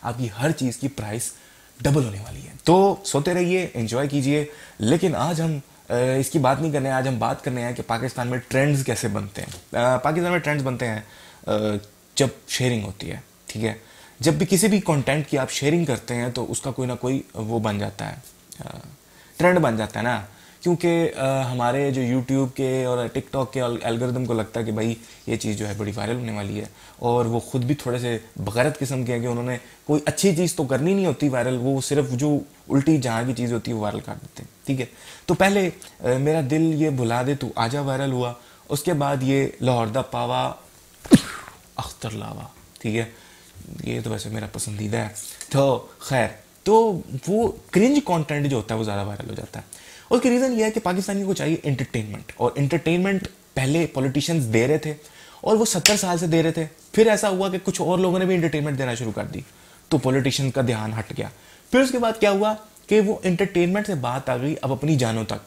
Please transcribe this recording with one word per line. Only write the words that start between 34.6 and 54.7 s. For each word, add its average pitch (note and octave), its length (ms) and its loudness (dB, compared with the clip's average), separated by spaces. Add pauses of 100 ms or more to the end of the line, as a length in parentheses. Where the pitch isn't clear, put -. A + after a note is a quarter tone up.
ठीक C3+ 120 0
है, A#2+ 100 -4 (380)
तो F#3 60 4
पहले, F#3+ 340 4
अ, D#3+ 60 -4 (320)
मेरा C#3 360 2
दिल D#3+ 320 2
ये D#3 160 2
भुला B2 340 0
दे C#3 120 0
तू C3+ 220 -6
आजा A#2 240 0
viral C3+ 300 -2
हुआ, B2 240 -2 (340)
उसके D#3+ 240 0
बाद C#3+ 300 0
ये C3+ 380 2
लाहौर A#2+ 280 2
दा B2+ 120 -2
पावा B2 560 -4 (1200)
अख्तर - 320 -8
लावा। G#2+ 400 -10 (320)
ठीक G#2+ 120 -2
है, A2+ 180 -2 (720)
ये A#2+ 160 -4
तो A2+ 80 -6
वैसे G#2+ 200 -6
मेरा G#2+ 180 -8
पसंदीदा G#2+ 500 -6
है। G#2+ 120 -2 (420)
तो C#3 420 2 (160)
खैर, B2 300 0 (260)
तो G#3+ 380 4 (260)
वो G#3+ 280 0 (160)
cringe B3+ 260 6
content D3+ 480 0
जो C#3 80 2
होता A2 180 -2
है A2 40 -2
वो A2 60 -2
ज़्यादा G2+ 200 -2
viral G2+ 260 -8
हो G#2+ 60 -8
जाता - 240 -12
है। - 280 -18 (240)
उसकी B3 180 4
रीज़न B3 220 2
ये A3 120 2
है A3 80 0
कि A3 80 -2
पाकिस्तानियों G3 480 -2
को F#3+ 60 0
चाहिए D#3+ 320 -2
entertainment, B2 760 -4
और A#2+ 180 2
entertainment E3+ 720 0
पहले C#3+ 580 -2
politicians C#3+ 580 0
दे A2+ 240 4
रहे D3+ 120 2